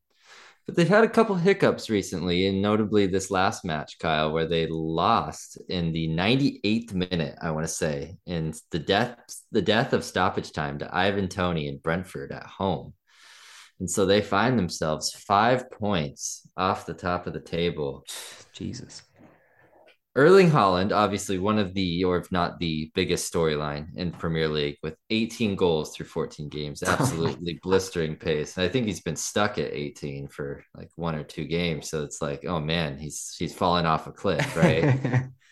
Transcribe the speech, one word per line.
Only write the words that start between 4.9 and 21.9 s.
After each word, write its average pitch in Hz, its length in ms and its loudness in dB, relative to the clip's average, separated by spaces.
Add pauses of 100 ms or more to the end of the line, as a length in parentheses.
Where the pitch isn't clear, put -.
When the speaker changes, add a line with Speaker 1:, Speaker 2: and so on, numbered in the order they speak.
Speaker 1:
in 85 240 -2
the 82 160 -2
ninety-eighth 107 840 0
minute, 87 460 -2
I 85 120 -4
wanna 78 160 -2
say, 76 480 -4 (100)
in 80 280 -4 (180)
the 90 80 -2
death, 98 380 2 (340)
the 107 100 2
death 110 300 2
of 123 120 2
stoppage - 480 -2
time 73 280 -4
to - 160 -10
Ivan 98 320 2
Toney 87 400 0
and 69 140 -10
Brentford 80 500 -4
at - 140 -12
home. - 480 -4 (840)
And 90 120 -6
so 101 140 2
they 101 160 6
find 110 380 2
themselves 82 540 -2
five 107 580 2
points - 760 -4 (100)
off 92 300 -2
the 85 80 -8
top 90 340 -4
of 82 60 -8
the 78 60 -10
table. 76 640 -4 (480)
Speaker 2:
Jesus. 95 500 -12 (1120)
Speaker 1:
Erling 175 340 10
Haaland, 101 400 6
obviously 98 480 2
one 104 180 2
of 95 160 0
the, 90 300 0